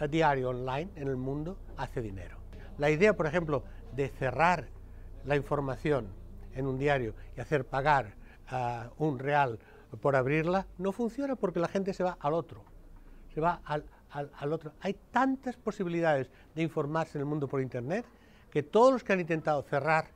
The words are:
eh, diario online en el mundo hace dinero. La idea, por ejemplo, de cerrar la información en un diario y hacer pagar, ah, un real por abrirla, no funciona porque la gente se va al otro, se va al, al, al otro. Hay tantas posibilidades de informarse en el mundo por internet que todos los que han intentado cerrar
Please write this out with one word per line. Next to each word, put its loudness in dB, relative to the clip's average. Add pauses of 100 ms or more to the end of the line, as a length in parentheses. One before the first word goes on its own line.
eh, 0
diario 4
online -4
en -6
el 0
mundo -4 (180)
hace -6
dinero. -8 (400)
La 4
idea, 6
por 0
ejemplo, 0 (320)
de 0
cerrar 2 (580)
la 2
información 0 (480)
en -2
un -2
diario 2 (220)
y -8
hacer 0
pagar, 2 (340)
ah, -4
un 0
real 2 (420)
por 4
abrirla, 2 (120)
no -2
funciona -2
porque 0
la 2
gente 0
se -4
va 0
al 0
otro, -4 (680)
se -2
va 0
al, -4 (240)
al, -8
al -2
otro. -8
Hay -2 (160)
tantas 0
posibilidades 0 (240)
de -2
informarse -2
en -2
el -2
mundo 0
por -2
internet -4 (440)
que 2
todos 8
los 2
que 0
han 4
intentado 0
cerrar 2